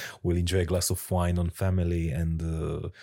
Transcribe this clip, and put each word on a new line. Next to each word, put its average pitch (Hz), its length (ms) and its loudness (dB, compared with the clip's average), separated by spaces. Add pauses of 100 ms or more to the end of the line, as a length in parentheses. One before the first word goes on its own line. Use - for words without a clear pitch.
(220)
will 87 160 2
enjoy 87 220 2
a 87 40 2
glass 87 260 0
of - 200 -4
wine 87 280 2
on 85 120 0
family, 87 600 0
and, 82 300 0
uh, 78 480 -4 (140)